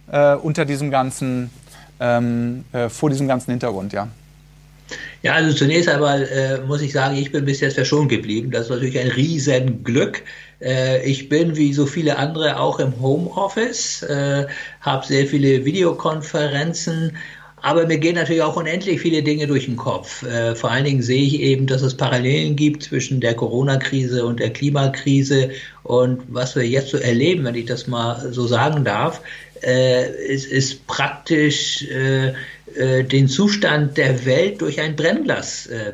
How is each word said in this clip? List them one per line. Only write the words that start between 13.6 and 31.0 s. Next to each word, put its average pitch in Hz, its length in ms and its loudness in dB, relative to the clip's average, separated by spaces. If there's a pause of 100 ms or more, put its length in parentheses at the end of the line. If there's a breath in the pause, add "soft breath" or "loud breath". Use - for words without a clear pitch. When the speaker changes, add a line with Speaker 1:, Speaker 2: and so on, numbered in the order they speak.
Speaker 2:
äh, 143 440 0 (340 loud breath)
hab 135 240 -2
sehr 139 220 2
viele 139 360 4
Videokonferenzen, 160 1500 -2 (440 loud breath)
aber 160 280 2
mir 160 100 2
gehen 170 180 2
natürlich 165 280 2
auch 156 120 0
unendlich 175 460 -2
viele 160 220 2
Dinge 151 240 0
durch 135 180 0
den 120 100 -4
Kopf. - 480 -6
Äh, 117 320 -2
vor 117 140 -4
allen 131 160 0
Dingen 139 160 2
sehe 127 220 2
ich 139 180 2
eben, 135 240 2
dass 131 160 0
es 131 160 0
Parallelen 135 580 0
gibt 147 280 2
zwischen 135 360 -2
der 117 140 2
Corona-Krise 127 920 0
und 117 140 -2
der 113 140 -2
Klimakrise 139 960 2 (340 loud breath)
und 127 460 2
was 123 260 -6
wir 123 100 0
jetzt 131 260 0
so 147 60 0
erleben, 131 460 2
wenn 120 120 -2
ich 117 100 -4
das 120 220 -6
mal 120 440 -4
so 123 140 -2
sagen 131 400 2
darf, 117 360 0 (420 loud breath)
äh, 127 400 4
es 135 420 -4
ist - 400 -2
praktisch, - 1040 0